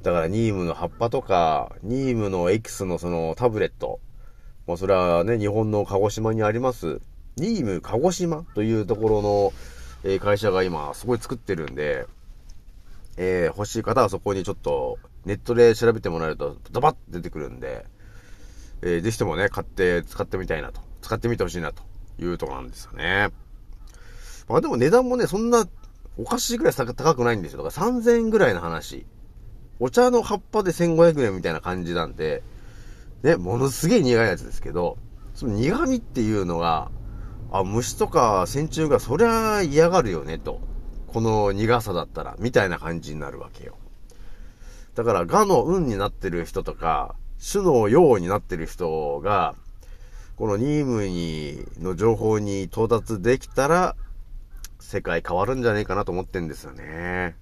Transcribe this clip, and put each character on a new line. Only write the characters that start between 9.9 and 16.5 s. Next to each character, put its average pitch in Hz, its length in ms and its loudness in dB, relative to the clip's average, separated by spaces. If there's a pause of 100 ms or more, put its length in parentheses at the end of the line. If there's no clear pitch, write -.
え 98 120 2
ー、 - 20 0
会 101 200 2
社 104 120 2
が 92 120 4
今 78 320 -2
す - 120 -10
ご 123 80 2
い 117 40 -2
作 120 180 -6
っ - 20 -10
て - 160 -4
る 80 120 -4
ん 64 80 -10
で、 71 320 -2 (1080)
え 90 280 2
ー、 78 120 0
欲 104 100 -4
し - 100 -6
い 113 60 -2
方 127 200 4
は 104 60 4
そ 92 100 -4
こ 101 160 0
に 95 100 -2
ち 101 60 -6
ょ 92 40 -4
っ - 20 -12
と 65 420 -2 (260)
ネ 95 100 -2
ッ - 40 -8
ト - 160 -2
で 117 200 10
調 117 180 4
べ 110 80 0
て - 80 -4
も 82 100 -2
ら 82 80 -2
え - 40 0
る 76 60 -4
と 73 200 -6 (140)